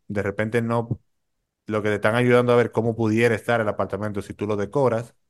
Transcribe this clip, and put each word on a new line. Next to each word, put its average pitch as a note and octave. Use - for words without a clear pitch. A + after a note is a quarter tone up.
de G2+
repente G#2+
no, A#2
lo G#2+
que G#2+
te G#2
están G#2+
ayudando B2
a A#2+
ver A#2
cómo A2+
pudiera A2+
estar A#2
el G#2+
apartamento G2+
si F#2
tú G#2
lo G#2
decoras, A2+